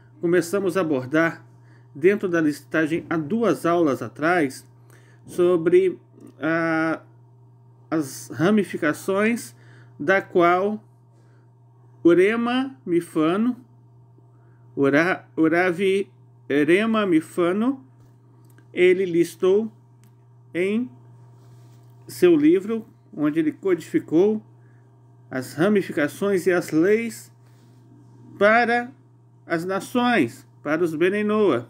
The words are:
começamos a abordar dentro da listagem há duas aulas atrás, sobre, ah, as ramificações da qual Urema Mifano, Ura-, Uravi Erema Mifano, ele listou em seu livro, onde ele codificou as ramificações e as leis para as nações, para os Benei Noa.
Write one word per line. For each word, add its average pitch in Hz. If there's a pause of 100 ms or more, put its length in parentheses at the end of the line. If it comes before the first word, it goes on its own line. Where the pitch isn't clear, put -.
(200)
começamos 175
a 190
abordar 156 (480)
dentro 196
da 170
listagem 156
há 170
duas 170
aulas 165
atrás, 147 (560)
sobre, 175 (420)
ah, 160 (880)
as 151
ramificações 190 (440)
da 185
qual 185 (1200)
Urema 233 (100)
Mifano, 175 (1160)
Ura-, 143
Uravi 185 (380)
Erema 196
Mifano, 180 (880)
ele 180
listou 185 (840)
em 208 (1160)
seu 175
livro, 190 (280)
onde 151
ele 156
codificou 180 (840)
as 131
ramificações 190
e 185
as 165
leis 214 (1080)
para 233 (540)
as 170
nações, 196 (160)
para 156
os 160
Benei 190
Noa. 208